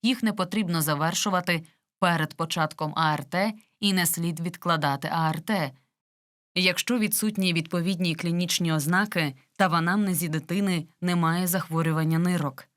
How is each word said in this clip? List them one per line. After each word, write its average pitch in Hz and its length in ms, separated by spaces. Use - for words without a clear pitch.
Їх 240 200
не 214 100
потрібно 180 480
завершувати 165 840
перед 160 340
початком 160 600
А 156 180
Р 147 100
Т 202 300
і 202 140
не 180 120
слід 170 340
відкладати 160 760
А 160 160
Р 160 120
Т, 165 300
якщо 185 440
відсутні 214 540
відповідні 170 640
клінічні 170 580
ознаки 160 600
та 190 100
в 170 80
анамнезі 175 540
дитини 175 580
немає 175 460
захворювання 160 720
нирок. 170 580